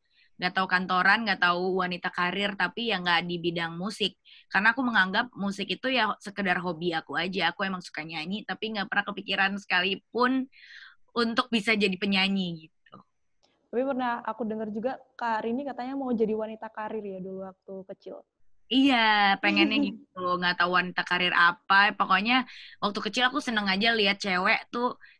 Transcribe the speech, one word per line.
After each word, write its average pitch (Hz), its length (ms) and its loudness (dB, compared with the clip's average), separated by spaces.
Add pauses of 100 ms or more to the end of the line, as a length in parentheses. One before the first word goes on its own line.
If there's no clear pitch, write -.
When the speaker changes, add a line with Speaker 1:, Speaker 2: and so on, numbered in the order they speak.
(360)
Speaker 1:
Nggak 180 220 -2
tahu 190 100 0
kantoran, 185 540 2
nggak 196 160 0
tahu 180 400 2
wanita 180 320 -2
karir, 196 480 -2
tapi 208 320 -2
ya 196 80 0
nggak 175 320 0
di 175 80 -4
bidang 170 400 -4
musik. 190 400 -6 (320)
Karena 214 240 2
aku 269 80 -2
menganggap 220 500 0
musik 196 380 -4
itu 185 180 -4
ya 247 300 0
sekedar 196 420 -2
hobi 175 320 -4
aku 160 220 -6
aja. 175 400 0
Aku - 80 -6
emang 190 180 -4
suka - 220 -12
nyanyi, 165 400 -8
tapi 220 320 -8
nggak 196 160 -4
pernah 196 160 0
kepikiran 196 500 -2
sekalipun 214 920 0 (640)
untuk 233 340 0
bisa 220 300 2
jadi 202 160 2
penyanyi 190 720 0
gitu. - 300 -20 (720)
Speaker 2:
Tapi 247 160 0
pernah 247 400 -2
aku 220 180 -6
dengar 220 240 -4
juga, 226 300 -4 (160)
Kak 220 320 -2
Rini 233 160 0
katanya 254 320 -6
mau 269 160 -4
jadi 220 240 2
wanita 220 340 -6
karir 214 380 -8
ya 190 160 -10
dulu 190 240 -10
waktu 190 280 -16 (200)
kecil. - 240 -16 (480)
Speaker 1:
Iya, 220 720 4
pengennya 202 400 2
Speaker 2:
<laughs> 285 160 0
Speaker 1:
gitu. - 320 -10 (160)
Nggak 180 160 0
tahu 180 160 2
wanita 180 320 0
karir 175 320 2
apa. 196 560 4
Pokoknya 208 560 2 (320)
waktu 208 160 -2
kecil 220 320 2
aku 269 80 -4
seneng 220 320 -2
aja 208 240 2
lihat 202 240 2
cewek 190 560 0
tuh 240 240 -2 (220)